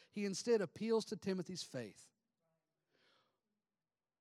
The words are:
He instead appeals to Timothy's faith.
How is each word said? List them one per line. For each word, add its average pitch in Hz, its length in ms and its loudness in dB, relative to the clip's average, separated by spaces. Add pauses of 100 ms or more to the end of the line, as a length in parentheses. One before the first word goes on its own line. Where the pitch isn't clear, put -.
He 208 140 -4
instead 202 380 2
appeals 220 440 2
to 202 120 -4
Timothy's 185 440 -2
faith. - 460 -8 (2250)